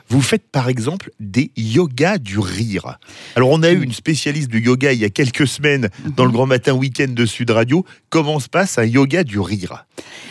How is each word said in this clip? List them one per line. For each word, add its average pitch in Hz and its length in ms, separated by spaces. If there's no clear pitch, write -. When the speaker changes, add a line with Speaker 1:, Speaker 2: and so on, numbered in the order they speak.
Speaker 1:
Vous 135 120
faites, - 280
par 127 200
exemple, 131 500
des 110 360
yogas 139 640
du 104 220
rire. 92 580
Alors, 127 160
on 160 100
a 165 80
eu 170 80
Speaker 2:
Oui. 139 60
Speaker 1:
une 123 100
spécialiste 147 560
de 113 80
yoga 127 340
il 123 80
y 107 60
a 101 60
quelques 143 340
semaines 139 440
Speaker 2:
Mhm. 151 100
Speaker 1:
dans 127 120
le 127 60
Grand 123 160
Matin 131 260
Week-end 131 360
de 120 180
Sud 117 240
Radio. 120 340
Comment 151 300
se 127 100
passe 185 300
un 113 60
yoga 135 380
du 104 160
rire ? 92 460